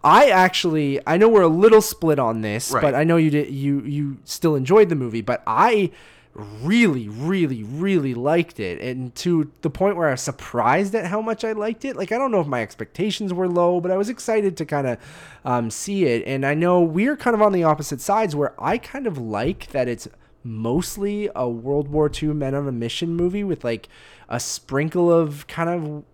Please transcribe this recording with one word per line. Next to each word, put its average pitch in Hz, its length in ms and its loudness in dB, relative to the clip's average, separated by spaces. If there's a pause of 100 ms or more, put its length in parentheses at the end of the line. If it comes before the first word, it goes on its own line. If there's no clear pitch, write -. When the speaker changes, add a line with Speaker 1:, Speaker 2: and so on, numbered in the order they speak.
Speaker 1:
I 214 280 6
actually, 156 760 2
I 160 120 2
know 220 100 8
we're 214 140 6
a 170 60 6
little 208 340 8
split 156 360 0
on 113 240 0
this, 107 280 -4
Speaker 2:
Right. 127 120 0
Speaker 1:
but 143 120 2
I 147 100 2
know 170 120 4
you 160 140 4
did, 147 220 -2
you, 139 280 -2
you 143 440 -6
still 160 300 -2
enjoyed 170 360 4
the 165 60 0
movie, 117 260 -4
but 120 240 -4
I 196 440 2 (720)
really, 160 460 2
really, 135 540 -2
really 147 500 -2
liked 147 460 -2
it, 90 220 -6
and 127 340 -8
to 160 360 0 (120)
the 156 80 -2
point 190 260 0
where 165 120 0
I - 40 2
was 127 80 -4
surprised 139 760 0
at 202 120 -2
how 208 160 -4
much 226 220 -6
I 220 80 -4
liked 214 320 -6
it. 269 120 -8
Like, 196 140 -6
I 226 80 -2
don't 269 140 -2
know 196 80 2
if 151 80 -2
my 127 120 -2
expectations 185 720 -6
were 180 160 -2
low, 175 320 2
but 180 120 -4
I 185 40 2
was 202 120 -2
excited 214 480 -2
to 160 100 -6
kinda, 135 320 -2 (460)
um, 120 260 0
see 196 360 -2
it, 117 200 0
and 135 180 -4
I 143 100 0
know 175 280 4
we're 196 340 0
kind 240 180 0
of 208 60 0
on 208 120 6
the 175 120 0
opposite 151 360 0
sides, 202 340 0
where 147 240 -2
I 180 200 -2
kind 262 280 -10
of 175 100 -4
like 117 520 -6
that 127 200 -2
it's 120 200 -8 (340)
mostly 175 920 -4
a 123 140 -4
World 139 400 -4
War 151 200 0
Two 151 260 -4
men 135 200 -4
on 143 140 -4
a 131 40 -6
mission 120 440 -4
movie 180 280 -2
with, 180 200 -6
like, 117 240 -6 (400)
a 120 120 -6
sprinkle 160 720 0
of 151 340 0
kind 165 240 -6
of 151 320 -6 (120)